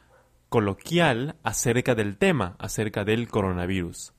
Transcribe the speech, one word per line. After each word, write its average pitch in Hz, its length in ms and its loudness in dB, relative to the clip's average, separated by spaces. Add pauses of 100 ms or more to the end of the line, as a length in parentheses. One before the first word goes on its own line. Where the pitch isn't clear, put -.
(500)
coloquial 127 920 0
acerca 120 540 0
del 101 240 -2
tema, 131 400 2
acerca 107 440 -4
del 110 260 0
coronavirus. 90 880 -2